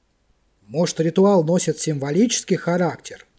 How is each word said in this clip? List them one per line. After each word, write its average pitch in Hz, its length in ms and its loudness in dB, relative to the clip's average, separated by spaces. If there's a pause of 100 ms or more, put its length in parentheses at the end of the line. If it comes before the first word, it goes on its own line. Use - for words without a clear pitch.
(680)
«Может, 156 340 -2
ритуал 190 420 4
носит 165 360 0
символический 160 800 0
характер? 170 680 -4 (120)